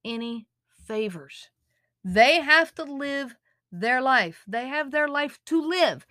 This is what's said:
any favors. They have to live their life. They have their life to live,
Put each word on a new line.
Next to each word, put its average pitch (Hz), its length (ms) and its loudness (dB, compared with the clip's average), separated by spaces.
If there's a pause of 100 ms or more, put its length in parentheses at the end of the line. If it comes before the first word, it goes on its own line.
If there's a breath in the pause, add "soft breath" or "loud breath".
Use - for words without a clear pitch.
any 233 420 -10 (400)
favors. 196 600 -8 (560)
They 240 380 6
have 320 320 4
to 320 100 -10
live 277 500 -6 (380)
their 233 300 -2
life. 233 440 0
They 233 220 -6
have 285 220 -4
their 302 180 0
life 285 380 -4
to 330 140 0
live, 320 500 0